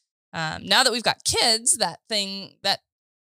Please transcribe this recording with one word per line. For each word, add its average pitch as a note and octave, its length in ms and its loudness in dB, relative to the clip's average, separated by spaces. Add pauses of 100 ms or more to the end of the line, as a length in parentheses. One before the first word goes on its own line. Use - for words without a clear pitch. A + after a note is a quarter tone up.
(320)
um, D#3+ 340 -6
now G3+ 180 6
that A#3+ 100 2
we've A#3 100 -2
got - 220 -2
kids, A#3+ 520 2
that F#3 300 -4
thing, G3 560 -6
that G3 160 -2 (580)